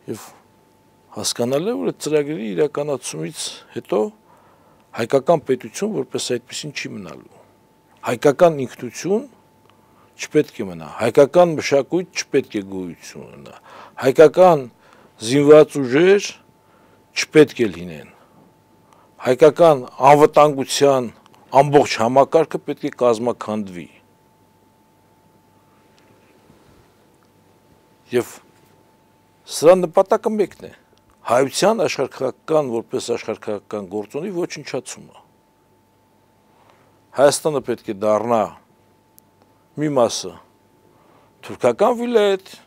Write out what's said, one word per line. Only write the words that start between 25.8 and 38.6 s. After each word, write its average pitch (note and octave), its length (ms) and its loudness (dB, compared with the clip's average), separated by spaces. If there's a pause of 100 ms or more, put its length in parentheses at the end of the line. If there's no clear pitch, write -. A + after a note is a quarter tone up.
Եվ A#2+ 240 -4 (1120)
սրա E3+ 280 4
նպատակը G3 560 0
մեկն G3+ 340 -6
է. - 60 -20 (520)
հայության D3+ 580 0
աշխարհագրական, C#3 880 -4
որպես A2+ 400 -8
աշխարհագրական G#2+ 760 -8
գործոնի G#2+ 440 -10
ոչնչացումը։ - 840 -12 (2000)
Հայաստանը C#3 480 0
պետք A#2 280 -8
է G#2 40 -6
դառնա G#2+ 460 -2 (1400)